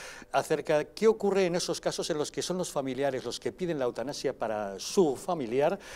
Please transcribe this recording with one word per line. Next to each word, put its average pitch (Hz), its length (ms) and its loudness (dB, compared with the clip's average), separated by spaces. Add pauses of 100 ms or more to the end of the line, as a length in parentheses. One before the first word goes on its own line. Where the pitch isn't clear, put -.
(320)
acerca 147 460 2
de 147 100 -2
qué - 180 2
ocurre 202 400 4
en 170 80 0
esos 170 260 -2
casos 175 300 -2
en 160 80 0
los 147 140 -2
que 135 100 -4
son 180 160 -2
los 180 140 -4
familiares 131 520 -2
los 120 140 -6
que 120 140 -4
piden 170 260 -2
la 131 60 0
eutanasia 123 480 -2
para 107 480 -4
su 156 340 2
familiar 143 640 0 (180)